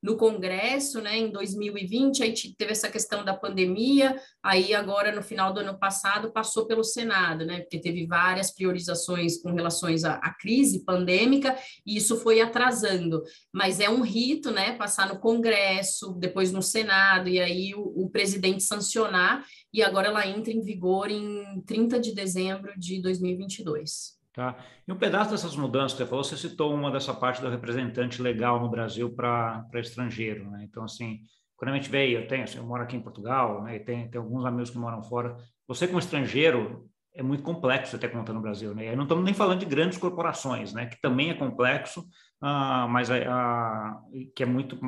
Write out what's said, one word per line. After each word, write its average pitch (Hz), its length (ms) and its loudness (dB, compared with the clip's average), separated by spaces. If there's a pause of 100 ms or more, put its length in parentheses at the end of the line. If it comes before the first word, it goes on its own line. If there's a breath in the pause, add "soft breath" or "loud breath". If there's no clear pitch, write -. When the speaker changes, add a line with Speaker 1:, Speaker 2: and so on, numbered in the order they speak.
Speaker 1:
no 214 140 0
Congresso, 220 840 2
né, 214 180 -2
em 226 140 0
dois 196 240 -4
mil 208 200 -4
e 190 100 -6
vinte, 262 360 4
aí 226 100 2
te-, - 240 -6
teve 214 160 -2
essa - 180 -2
questão 214 340 -4
da 196 100 0
pandemia, 214 840 4 (220 loud breath)
aí 190 320 4
agora 202 360 2
no 208 120 -4
final 190 300 0
do 208 80 -4
ano 196 180 -6
passado 202 540 0
passou 220 340 0
pelo 220 180 2
Senado, 190 600 0
né, 175 160 -4
porque 175 200 -8
teve 170 260 -2
várias 185 480 2
priorizações 175 880 0
com 175 120 -4
relações 165 520 0
à, 160 100 2
à - 200 -4
crise 214 500 4
pandêmica, 226 720 4 (280 loud breath)
e 208 120 -2
isso 214 220 2
foi 220 220 6
atrasando, 214 800 2 (300 loud breath)
mas 190 280 2
é 202 80 4
um 247 140 4
rito, 240 480 0
né, 202 260 0
passar 202 320 0
no 190 100 -6
Congresso, 196 1000 2
depois 180 340 2
no 190 100 -2
Senado, 196 680 4
e 180 120 4
aí 180 340 0
o, 202 300 -2
o 180 60 -4
presidente 190 520 2
sancionar, 208 840 2 (280 loud breath)
e 214 100 4
agora 196 260 4
ela 202 180 2
entra 220 260 -4
em 226 80 0
vigor 190 500 0
em 208 560 -6
trinta 233 320 2
de 226 160 -2
dezembro 196 640 -2
de 185 220 -6
dois 185 200 0
mil 180 120 0
e 180 40 -2
vinte 190 220 -8
e 220 60 -10
dois. 156 500 -6 (180)
Speaker 2:
Tá. 127 220 -4 (320 loud breath)
E 185 60 -6
um 185 60 -8
pedaço 208 320 2
dessas 170 260 -4
mudanças 131 360 0
que 127 120 -2
você - 20 -8
falou, 127 160 -2
você 139 140 -6
citou 151 380 -2
uma 143 160 -2
dessa 135 240 -2
parte 127 260 -2
do 135 80 -4
representante 120 720 -4
legal 120 400 2
no 120 80 -2
Brasil 110 400 -4
pra, 117 640 -2
pra 120 100 -6
estrangeiro, 110 680 -6
né? 101 180 -12
Então, 113 160 -12
assim, 110 360 -10 (360 soft breath)
quando 123 140 -4
a 135 40 -2
gente 139 140 -4
vê, 139 260 2
eu 110 140 -4
tenho, 131 160 -2
assim, - 140 -10
eu 117 80 -10
moro 120 160 -4
aqui 120 120 -8
em 120 60 -6
Portugal, 110 640 -2
né, 113 120 -8
e 104 40 -8
tem, 120 300 -6
tem 120 100 -8
alguns 120 240 -6
amigos 120 240 -2
que 120 80 -12
moram 117 260 -6
fora. 120 320 -6 (320 loud breath)
Você, 131 200 -2
como 180 120 0
estrangeiro, 131 880 2 (280)
é - 80 -10
muito 139 200 -2
complexo 147 500 0
você 117 60 -8
ter 117 140 -6
conta 113 180 -8
no 110 120 -6
Brasil, 107 320 -6
né? 110 100 -8
E 113 40 -8
aí 117 80 -4
não 139 80 -2
estamos 165 200 2
nem 196 80 2
falando 190 280 2
de 196 40 -4
grandes 165 320 0
corporações, 143 800 -4
né, 117 100 -6
que - 160 -14
também 139 300 2
é 160 40 -2
complexo, 135 720 0 (340 soft breath)
ah, 139 520 0
mas 120 180 2
é, 123 180 2
ah, 117 720 -2 (360)
que - 80 -4
é 123 40 0
muito 127 420 -2